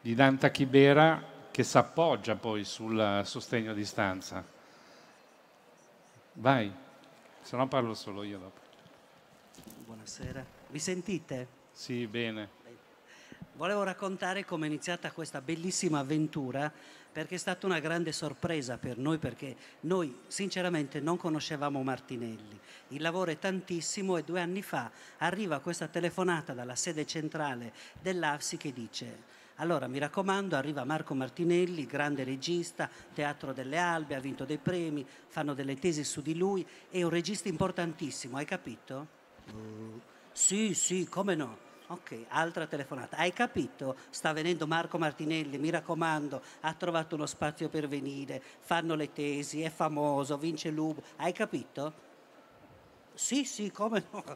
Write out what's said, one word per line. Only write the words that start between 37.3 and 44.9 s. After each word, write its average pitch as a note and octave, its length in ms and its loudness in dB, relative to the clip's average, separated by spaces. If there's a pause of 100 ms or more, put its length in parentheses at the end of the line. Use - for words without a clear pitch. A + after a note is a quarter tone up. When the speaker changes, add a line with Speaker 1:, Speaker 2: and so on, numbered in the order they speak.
Speaker 2:
importantissimo, E3 880 -2
hai D3+ 80 -2
capito?" C#3+ 720 -8 (340)
"Mm, A2 460 -12 (340)
sì, G#3 420 2
sì, F3+ 320 0
come G3 280 0
no." B2 340 -6 (200)
Ok, C3 400 -12
altra D#3+ 400 0
telefonata. D3+ 480 -6
"Hai F3 160 2
capito? D3 640 -2 (140)
Sta - 220 0
venendo D#3 360 2
Marco E3 280 2